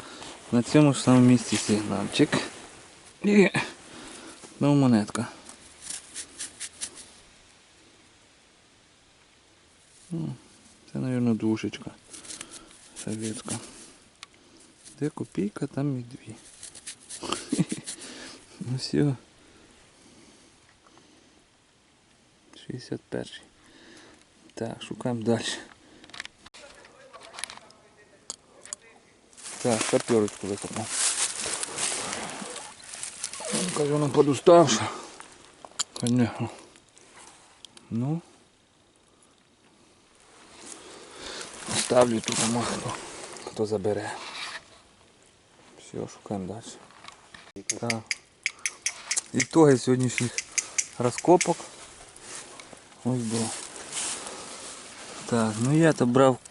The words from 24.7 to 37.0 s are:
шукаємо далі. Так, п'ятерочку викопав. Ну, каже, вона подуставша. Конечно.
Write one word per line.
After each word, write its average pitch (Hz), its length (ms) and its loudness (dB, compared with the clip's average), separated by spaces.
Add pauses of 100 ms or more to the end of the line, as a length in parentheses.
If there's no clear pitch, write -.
шукаємо 120 400 -6
далі. 113 220 2 (4000)
Так, 113 200 2
п'ятерочку 107 640 2
викопав. 101 400 -6 (2750)
Ну, 185 220 -2
каже, 147 160 2
вона 147 160 2
подуставша. 151 840 6 (1120)
Конечно. 120 480 2 (1400)